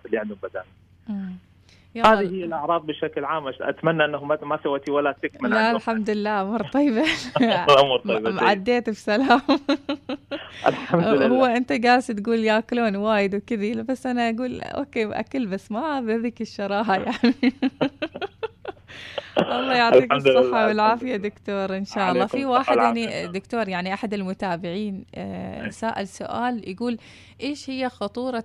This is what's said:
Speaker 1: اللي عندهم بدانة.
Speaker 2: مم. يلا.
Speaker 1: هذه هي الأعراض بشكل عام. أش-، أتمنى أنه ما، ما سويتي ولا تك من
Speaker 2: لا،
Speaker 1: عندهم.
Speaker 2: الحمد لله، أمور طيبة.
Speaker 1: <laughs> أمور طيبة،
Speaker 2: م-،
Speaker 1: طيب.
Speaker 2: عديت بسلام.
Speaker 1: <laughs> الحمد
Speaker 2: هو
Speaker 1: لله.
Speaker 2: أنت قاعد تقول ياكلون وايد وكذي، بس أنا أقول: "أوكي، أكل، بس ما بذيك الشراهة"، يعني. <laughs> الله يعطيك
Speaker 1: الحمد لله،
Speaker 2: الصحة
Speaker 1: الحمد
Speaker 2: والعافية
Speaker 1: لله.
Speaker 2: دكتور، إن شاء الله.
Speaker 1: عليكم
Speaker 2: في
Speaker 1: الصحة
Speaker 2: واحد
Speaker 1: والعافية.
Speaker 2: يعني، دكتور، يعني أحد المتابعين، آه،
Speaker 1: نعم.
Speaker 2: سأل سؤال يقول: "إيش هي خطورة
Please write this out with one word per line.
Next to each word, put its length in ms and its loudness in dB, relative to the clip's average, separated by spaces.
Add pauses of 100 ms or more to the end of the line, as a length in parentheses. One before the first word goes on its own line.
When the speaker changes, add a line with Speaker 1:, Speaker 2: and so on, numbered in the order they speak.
Speaker 1:
اللي 120 -2
عندهم 240 -8
بدانة. 220 -10 (440)
Speaker 2:
مم. 240 -8 (600)
يلا. 180 6
Speaker 1:
هذه 220 2
هي 100 -6
الأعراض 420 -2
بشكل 380 -4
عام. 240 -4
أش-، 140 -8
أتمنى 420 0
أنه 200 -2
ما، 180 0
ما 200 -4
سويتي 280 -2
ولا 220 2 (100)
تك 200 -8
من 80 0
Speaker 2:
لا، 80 2
Speaker 1:
عندهم. 180 2
Speaker 2:
الحمد 340 -4
لله، 320 -2
أمور 200 -2
طيبة. 400 2
Speaker 1:
<laughs> 800 4
أمور 160 2
طيبة، 320 -2
Speaker 2:
م-، 80 -2
Speaker 1:
طيب. 100 2
Speaker 2:
عديت 420 0
بسلام. 500 2 (680)
Speaker 1:
<laughs> 600 -6
الحمد 360 0
Speaker 2:
هو 100 2
Speaker 1:
لله. 420 4
Speaker 2:
أنت 300 0
قاعد 160 6
تقول 360 -2
ياكلون 580 0
وايد 380 2
وكذي، 480 -4
بس 240 -4
أنا 240 0
أقول: 300 -4
"أوكي، 600 -4
أكل، 260 -4
بس 260 -6
ما 280 -2
بذيك 400 -2
الشراهة"، 540 -2
يعني. 580 2
<laughs> 0 - (1900)
الله 360 0
يعطيك 300 8
Speaker 1:
الحمد 240 2
لله، 120 8
Speaker 2:
الصحة 180 4
Speaker 1:
الحمد 100 4
Speaker 2:
والعافية 480 2
Speaker 1:
لله. 120 -4
Speaker 2:
دكتور، 480 -4
إن 80 -4
شاء 120 -8
الله. 240 2
Speaker 1:
عليكم 60 2
Speaker 2:
في 100 -4
Speaker 1:
الصحة 140 0
Speaker 2:
واحد 260 4
Speaker 1:
والعافية. 320 2
Speaker 2:
يعني، 240 -6
دكتور، 360 -4
يعني 260 -4
أحد 200 -6
المتابعين، 880 -6 (100)
آه، 460 -10
Speaker 1:
نعم. 100 -8
Speaker 2:
سأل 380 -6
سؤال 600 -6
يقول: 300 -4 (420)
"إيش 300 -8
هي 180 -2
خطورة 560 -6